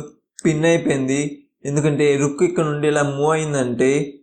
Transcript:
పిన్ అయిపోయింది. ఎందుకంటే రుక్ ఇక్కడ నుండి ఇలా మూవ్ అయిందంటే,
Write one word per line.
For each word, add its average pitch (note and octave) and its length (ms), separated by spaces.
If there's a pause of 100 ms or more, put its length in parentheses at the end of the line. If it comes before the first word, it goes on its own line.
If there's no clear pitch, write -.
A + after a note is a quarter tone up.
(380)
పిన్ D#3 260
అయిపోయింది. C#3+ 580 (420)
ఎందుకంటే D3 420 (100)
రుక్ C#3+ 260
ఇక్కడ E3+ 220
నుండి D3 240
ఇలా D3 140
మూవ్ C#3+ 280
అయిందంటే, C3+ 640 (300)